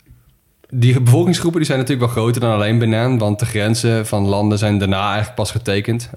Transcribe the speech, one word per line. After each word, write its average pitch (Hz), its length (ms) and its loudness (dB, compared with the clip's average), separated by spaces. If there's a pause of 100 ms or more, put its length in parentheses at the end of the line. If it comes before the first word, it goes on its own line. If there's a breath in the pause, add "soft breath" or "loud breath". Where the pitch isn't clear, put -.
(680)
die 123 320 2
bevolkingsgroepen 170 580 2
die 151 80 0
zijn 139 120 -2
natuurlijk 123 340 -2
wel 110 100 -2
groter 117 180 0
dan 117 120 0
alleen 107 260 2
Benin, 117 380 0
want 107 220 0
de 117 60 0
grenzen 113 640 0
van 104 180 -2
landen 104 320 0
zijn 104 200 0
daarna 98 300 0
eigenlijk 104 280 -4
pas - 160 -4
getekend. 110 640 -4